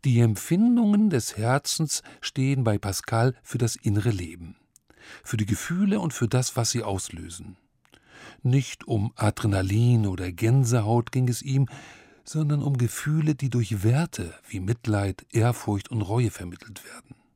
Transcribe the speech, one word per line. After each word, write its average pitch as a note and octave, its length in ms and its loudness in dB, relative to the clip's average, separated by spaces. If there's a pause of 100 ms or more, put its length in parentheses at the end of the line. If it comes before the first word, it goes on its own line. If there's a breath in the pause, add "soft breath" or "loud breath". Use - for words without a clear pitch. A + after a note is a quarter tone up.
Die A#2 140 6
Empfindungen G#3 880 4
des C3+ 280 -2
Herzens C3+ 680 -2 (180 loud breath)
stehen C3+ 420 0
bei G#2+ 140 2
Pascal A2+ 560 0 (100)
für - 140 -2
das A#2 180 4
innere G#2+ 360 0
Leben, F2 440 -8 (680 loud breath)
für - 140 -6
die G#2+ 100 2
Gefühle F#3 520 0
und - 140 -2
für A#2 140 -2
das, B2+ 280 0
was A#2+ 160 0
sie A#2 120 -4
auslösen. F2 720 -8 (880 loud breath)
Nicht C3 440 0
um A2 280 -2
Adrenalin G#2+ 880 2
oder F#2 260 -4
Gänsehaut A#2 800 2
ging B2+ 160 0
es A#2+ 140 -2
ihm, C3+ 260 0 (560 loud breath)
sondern D3+ 380 -2
um C#3 160 0
Gefühle, D3+ 580 0
die C3+ 140 -4
durch G#2+ 340 -2
Werte A2+ 500 0 (140)
wie G2 120 -8
Mitleid, G2+ 720 -2
Ehrfurcht A2+ 580 0
und A2+ 140 -2
Reue G#2+ 260 0
vermittelt - 560 -14
werden. - 300 -20 (200)